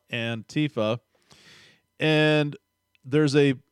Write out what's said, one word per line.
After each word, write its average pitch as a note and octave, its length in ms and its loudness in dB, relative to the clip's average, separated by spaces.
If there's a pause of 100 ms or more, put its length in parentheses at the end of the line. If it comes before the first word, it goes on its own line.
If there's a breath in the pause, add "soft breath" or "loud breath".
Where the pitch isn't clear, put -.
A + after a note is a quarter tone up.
(120)
Antifa. A#2 880 -6 (1000 soft breath)
And D3+ 580 0 (500)
there's C#3+ 300 2
a, C#3+ 180 4 (180)